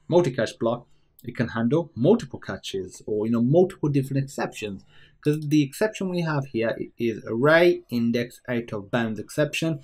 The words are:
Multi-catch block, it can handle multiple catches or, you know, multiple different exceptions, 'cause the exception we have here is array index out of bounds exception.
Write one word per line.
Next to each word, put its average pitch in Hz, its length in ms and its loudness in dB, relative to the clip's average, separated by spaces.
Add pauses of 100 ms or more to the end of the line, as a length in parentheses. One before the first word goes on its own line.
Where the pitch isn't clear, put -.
Multi-catch 139 540 2
block, 117 260 -2 (380)
it 117 120 -12
can 127 120 0
handle 123 480 0
multiple 175 420 2
catches - 680 -8
or, 107 200 0
you 117 60 0
know, 117 100 2
multiple 156 460 2
different 139 360 -2
exceptions, - 600 -8 (360)
'cause 151 260 0
the 147 160 4
exception 196 460 -2
we 180 140 -2
have 147 240 -2
here 113 300 -2 (220)
is 113 300 -2
array 160 640 4
index 117 580 -2
out 117 240 -4
of 98 180 -8
bounds 113 300 -2
exception. 151 640 -2